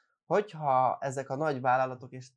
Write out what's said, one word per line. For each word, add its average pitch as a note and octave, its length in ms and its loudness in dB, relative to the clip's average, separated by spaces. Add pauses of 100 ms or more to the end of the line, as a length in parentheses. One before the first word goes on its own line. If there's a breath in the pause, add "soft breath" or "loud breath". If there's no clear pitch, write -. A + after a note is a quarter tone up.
(260)
hogyha D#3 760 2
ezek C3+ 280 -4
a C3+ 60 -2
nagy C#3+ 260 -2
vállalatok C3 500 0
és B2+ 260 -16